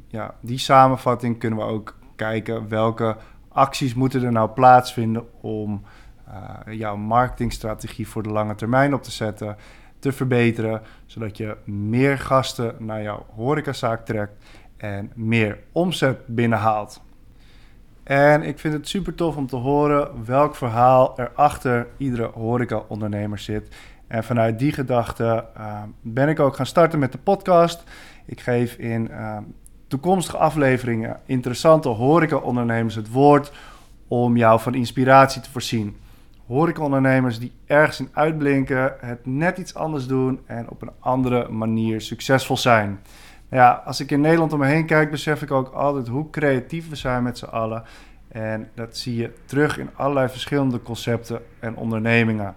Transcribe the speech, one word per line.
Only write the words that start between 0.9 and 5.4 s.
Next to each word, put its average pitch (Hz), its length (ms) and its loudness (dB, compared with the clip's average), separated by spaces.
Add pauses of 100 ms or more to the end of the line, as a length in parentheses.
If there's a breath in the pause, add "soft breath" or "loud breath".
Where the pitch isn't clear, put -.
kunnen 110 220 -4
we 110 60 -4
ook 110 340 -8 (160)
kijken 110 540 -6
welke 110 460 0 (320 loud breath)
acties 135 460 0
moeten 127 300 0
er 123 80 0
nou 110 180 2
plaatsvinden 120 920 4